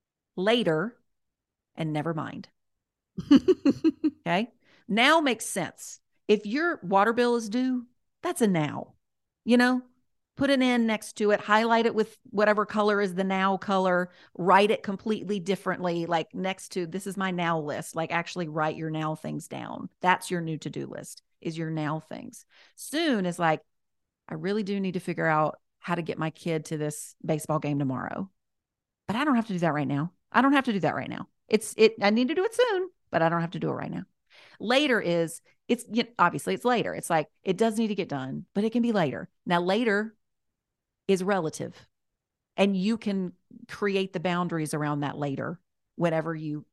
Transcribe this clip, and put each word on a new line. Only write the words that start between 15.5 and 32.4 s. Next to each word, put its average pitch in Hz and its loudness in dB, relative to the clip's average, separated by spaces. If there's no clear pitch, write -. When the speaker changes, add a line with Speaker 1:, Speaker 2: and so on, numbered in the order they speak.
Speaker 1:
like, 165 -2
next 185 -6
to, 180 -4
"This 190 -8
is 185 -8
my 190 -2
now 170 0
list." 147 -6
Like, 160 -4
actually 170 -4
write 156 -2
your 160 -6
now 156 -4
things 151 -10
down. - -10
That's - 0
your 180 -2
new 160 -4
to-do 147 -10
list, - -14
is 160 -8
your 160 -6
now 156 -4
things. - -14
Soon 269 -2
is 175 -4
like, 160 2
"I 160 -10
really 196 -2
do 202 -2
need 190 -2
to 180 -2
figure 165 -2
out 156 2
how 175 -4
to 170 -4
get - -6
my 160 -2
kid 160 -4
to 160 -8
this 151 -6
baseball 151 -2
game 147 -2
tomorrow, 143 -4
but 196 -4
I 269 0
don't 277 4
have 226 2
to 196 -4
do 175 0
that 160 2
right 147 -2
now. 143 -2
I 240 4
don't 277 6
have 269 4
to 233 -2
do 196 0
that 156 0
right - -8
now. - -10
It's, - 0
it, 220 6
I 202 4
need 240 2
to 320 -2
do 370 2